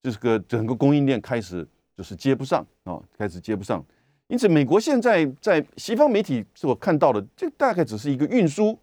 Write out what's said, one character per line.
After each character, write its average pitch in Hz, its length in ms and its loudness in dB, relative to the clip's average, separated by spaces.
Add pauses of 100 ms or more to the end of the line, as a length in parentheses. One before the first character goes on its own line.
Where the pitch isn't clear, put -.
就 127 100 -4
是 101 60 -8
个 113 220 0
整 110 260 -4
个 120 80 -4
供 139 220 2
应 143 100 2
链 131 160 0
开 - 180 -4
始 87 280 -10 (280)
就 95 80 -14
是 92 120 -12
接 135 180 0
不 135 100 -2
上， 139 220 -2 (200)
哦， 87 180 -10 (120)
开 104 140 -4
始 87 100 -12
接 107 160 -4
不 98 80 -10
上。 90 220 -6 (420)
因 - 80 -6
此， 240 120 0
美 151 180 4
国 160 140 2
现 262 200 0
在 208 240 2 (160)
在 165 240 2 (140)
西 - 180 -4
方 285 140 4
媒 202 140 2
体 120 200 -2 (120)
所 135 180 -2
看 156 240 0
到 139 160 4
的， 104 100 -2 (120)
这 359 160 -6
大 262 200 0
概 175 140 0
只 107 100 -8
是 135 160 -4
一 131 60 -2
个 147 80 0
运 214 220 2
输 214 360 0